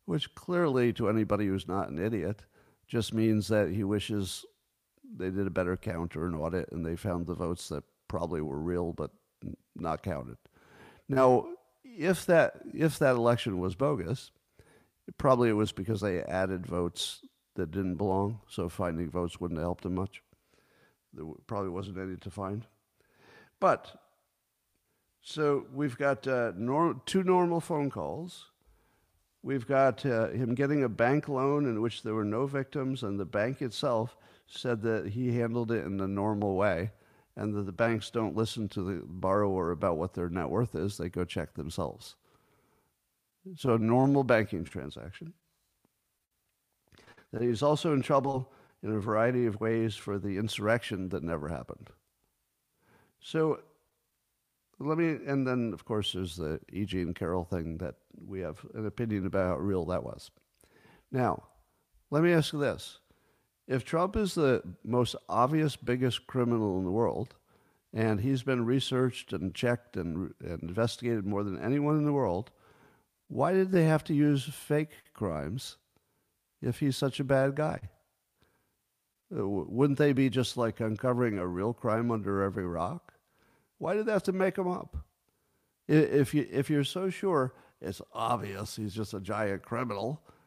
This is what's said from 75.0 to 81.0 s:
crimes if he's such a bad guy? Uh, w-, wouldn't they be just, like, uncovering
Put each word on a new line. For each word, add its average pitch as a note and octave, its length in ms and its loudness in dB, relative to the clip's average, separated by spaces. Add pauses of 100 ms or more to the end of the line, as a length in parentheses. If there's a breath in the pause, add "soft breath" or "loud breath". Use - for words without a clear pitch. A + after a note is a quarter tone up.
crimes E2+ 640 -4 (840)
if B2 200 -4
he's C#3 160 0
such C#3 240 -2
a C#3+ 40 0
bad C3+ 300 2
guy? D3+ 240 -2 (1500)
Uh, F3 40 -8
w-, G2 320 -4
wouldn't C3+ 320 2
they D3 120 4
be C3+ 160 4
just, A#2+ 280 -2
like, A#2 240 -2
uncovering A#2 580 0